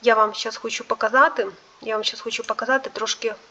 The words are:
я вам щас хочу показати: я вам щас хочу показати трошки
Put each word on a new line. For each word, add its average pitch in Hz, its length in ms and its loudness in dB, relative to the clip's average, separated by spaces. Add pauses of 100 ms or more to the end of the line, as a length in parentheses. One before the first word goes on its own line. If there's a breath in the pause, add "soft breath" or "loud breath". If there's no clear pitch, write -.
я 233 120 6
вам 214 200 4
щас - 220 -8
хочу - 280 -8
показати: 240 640 2 (340)
я 220 140 -4
вам 214 100 -2
щас - 160 -4
хочу - 240 -6
показати 226 460 -2
трошки 220 440 -4 (160)